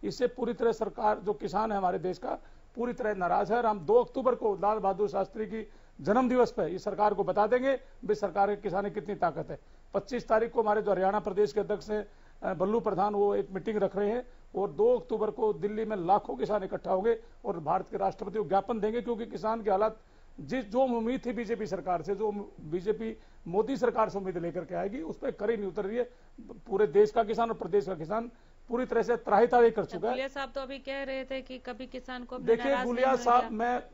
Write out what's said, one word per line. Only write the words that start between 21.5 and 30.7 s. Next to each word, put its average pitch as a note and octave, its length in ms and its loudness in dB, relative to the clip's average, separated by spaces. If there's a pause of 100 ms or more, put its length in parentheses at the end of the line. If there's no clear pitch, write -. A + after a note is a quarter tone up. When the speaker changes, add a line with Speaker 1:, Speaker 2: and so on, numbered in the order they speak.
Speaker 1:
सरकार F3 340 -2
से, F#3 140 -4
जो G#3+ 160 0 (300)
बीजेपी G#3 560 -4 (300)
मोदी G#3+ 300 0
सरकार A3+ 320 2
से E3+ 80 -8
उम्मीद F#3+ 200 -6
लेकर E3+ 280 -4
के F3 100 -10
आएगी, G3+ 260 -4
उस D#4+ 160 -10
पर - 140 -4
खरी A3+ 260 -2
नहीं G3+ 100 -4
उतर F#3 180 -4
रही A3 120 -4
है। B3 120 -2 (320)
पूरे G3+ 460 0
देश G#3 240 6
का A#3 120 2
किसान A3+ 260 0
और A3 60 -2
प्रदेश G3 300 0
का F#3 100 -4
किसान G#3 360 -6 (380)
पूरी B3 160 -2
तरह A#3+ 160 2
से A3 140 0
त्राहि A3+ 320 4
त्राहि A#3+ 240 8
कर A3 100 -2
Speaker 2:
अच्छा, F3 160 -6
Speaker 1:
चुका G3 100 -2
है। B3 60 0
Speaker 2:
गुलिया C4 140 -4
साहब C4+ 240 -8
तो C#4 100 -6
अभी C4 180 -10